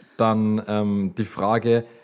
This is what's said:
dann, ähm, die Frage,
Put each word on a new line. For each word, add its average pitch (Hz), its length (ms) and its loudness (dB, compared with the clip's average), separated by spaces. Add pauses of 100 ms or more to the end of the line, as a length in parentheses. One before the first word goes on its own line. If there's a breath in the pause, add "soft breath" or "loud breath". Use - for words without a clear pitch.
(160)
dann, 110 520 2
ähm, 101 500 -2
die 110 60 -2
Frage, 117 600 0 (200 loud breath)